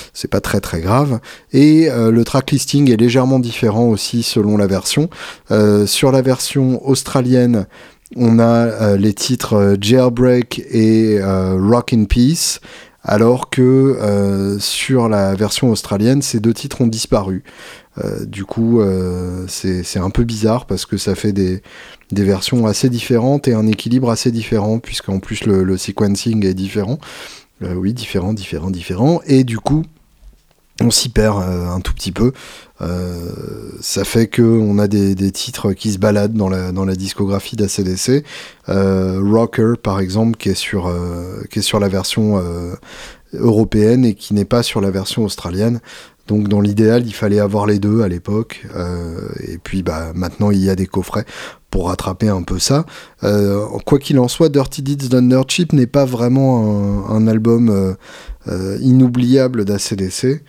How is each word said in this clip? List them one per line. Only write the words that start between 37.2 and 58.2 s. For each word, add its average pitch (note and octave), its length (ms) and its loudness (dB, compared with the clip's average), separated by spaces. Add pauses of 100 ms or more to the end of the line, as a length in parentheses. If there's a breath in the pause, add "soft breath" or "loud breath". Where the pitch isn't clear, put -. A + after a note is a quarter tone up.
d'A G#2 140 0
C G2 160 -4
D F#2 100 -2
C. C3+ 300 0 (420 loud breath)
Euh, F#2+ 560 0
Rocker, A2+ 580 2
par G2 200 -2
exemple, G#2+ 340 0
qui - 140 -4
est F#2+ 40 2
sur, F2+ 340 -4
euh, F2 640 -6
qui - 100 -4
est - 20 -2
sur G#2+ 180 0
la G2+ 80 0
version, G2 520 0
euh, F2 340 -6 (600 loud breath)
européenne A2+ 720 2
et A2+ 120 2
qui - 180 -8
n'est G#2 100 2
pas A#2+ 200 0
sur - 180 -4
la G2 100 0
version F#2+ 320 -4
australienne. G#2 560 -4 (480 loud breath)
Donc G#2 200 0
dans G2+ 120 2
l'idéal, G#2+ 460 2
il G#2+ 80 -10
fallait G#2 260 0
avoir G#2 280 0
les G#2 120 2
deux G#2+ 220 2
à G2+ 80 0
l'époque. G2+ 560 -6 (100)
Euh, F2 540 -8 (180)
et F2 100 -10
puis F#2 240 -6
bah, E2 320 -6
maintenant, F#2 380 -2
il G2+ 80 4
y F#2+ 100 2
a F#2+ 60 2
des F#2 120 -2
coffrets - 380 -4 (440 loud breath)
pour F2+ 180 -2
rattraper F2+ 420 -4
un F#2 120 -2
peu F2 180 -4
ça. D3 260 0 (380 loud breath)
Euh, G2+ 400 0 (220)
quoi C#3+ 140 4
qu'il - 200 0
en B2 80 2
soit, D#3+ 220 2
Dirty C#3 320 -2
Deeds C#3 280 -4
Done B2 200 4
Dirt C3 200 2
Cheap F3 220 -2
n'est C3 160 4
pas C#3 180 2
vraiment A2+ 1040 0
un, G#2+ 60 0
un A2 120 4
album, A2+ 420 4
euh, F#2+ 240 2 (540 loud breath)